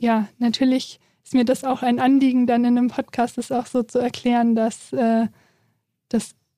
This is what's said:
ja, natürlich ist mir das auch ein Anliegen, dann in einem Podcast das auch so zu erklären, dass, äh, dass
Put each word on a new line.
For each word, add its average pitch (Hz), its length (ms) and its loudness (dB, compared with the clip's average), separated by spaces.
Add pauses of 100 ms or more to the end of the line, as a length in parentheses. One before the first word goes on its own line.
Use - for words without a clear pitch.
ja, 226 260 0 (100)
natürlich 254 640 -2 (220)
ist - 120 -6
mir 247 100 2
das 262 200 -2
auch 262 180 -4
ein 247 180 0
Anliegen, 254 460 4
dann 240 180 2
in 240 140 2
einem 247 100 2
Podcast - 480 -4
das 240 160 -8
auch 247 140 -4
so 247 160 -2
zu 240 160 -6
erklären, 240 560 0
dass, 220 400 -4
äh, 226 320 0 (800)
dass - 260 -4 (240)